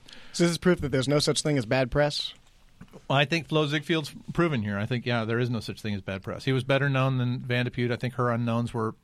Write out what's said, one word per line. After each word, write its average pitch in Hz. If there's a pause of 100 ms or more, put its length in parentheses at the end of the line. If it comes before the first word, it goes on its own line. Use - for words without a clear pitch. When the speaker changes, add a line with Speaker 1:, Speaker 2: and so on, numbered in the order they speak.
(340)
Speaker 1:
So 180
this 170
is 160
proof 180
that 143
there's 131
no 147
such 147
thing 147
as 120
bad 131
press? 147 (760)
Speaker 2:
Well, 139
I 147
think 160
Flo 151
Ziegfield's 151 (200)
proven 160
here. 101
I 104
think, 120
yeah, 117
there 113
is 123
no 117
such -
thing 104
as 98
bad 95
press. -
He 135
was 131
better 139
known 131
than 123
Van 123
de 123
Putte. 120
I 120
think 120
her 123
unknowns 117
were 110 (100)